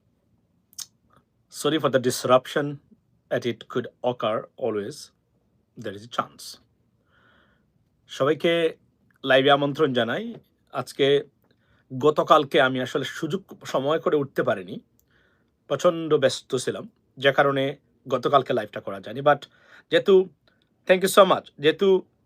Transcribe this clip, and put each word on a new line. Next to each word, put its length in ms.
Sorry 180
for 100
the 120
disruption 640
that 160
it 220
could 180
occur 520
always. 380
There 160
is 80
a 140
chance. 400
সবাইকে 680
লাইভে 260
আমন্ত্রণ 420
জানাই। 420
আজকে, 520
গতকালকে 640
আমি 200
আসলে 240
সুযোগ 600
সময় 340
করে 180
উঠতে 260
পারিনি, 380
প্রচণ্ড 480
ব্যস্ত 420
ছিলাম, 320
যে 160
কারণে 440
গতকালকে 440
লাইভটা 280
করা 200
যায়নি। 200
But 200
যেহেতু, 380
thank 180
you 200
so 80
much, 120
যেহেতু 440